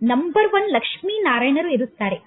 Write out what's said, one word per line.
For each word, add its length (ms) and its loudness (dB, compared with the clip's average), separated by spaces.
ನಂಬರ್ 500 2
ಒನ್ 180 2
ಲಕ್ಷ್ಮೀನಾರಾಯಣರು 1000 0
ಇರುತ್ತಾರೆ, 460 -2